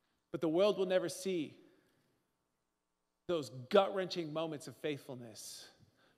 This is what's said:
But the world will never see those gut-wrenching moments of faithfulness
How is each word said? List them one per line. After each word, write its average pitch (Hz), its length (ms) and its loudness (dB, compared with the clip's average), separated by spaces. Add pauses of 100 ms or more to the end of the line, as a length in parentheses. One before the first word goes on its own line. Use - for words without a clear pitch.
(300)
But 151 100 -6
the 170 80 2
world 190 300 4
will 196 80 2
never 185 240 2
see 170 440 -4 (1700)
those 151 220 -2 (200)
gut-wrenching 185 640 2
moments 156 360 -6
of 123 80 -14
faithfulness 127 880 -10 (520)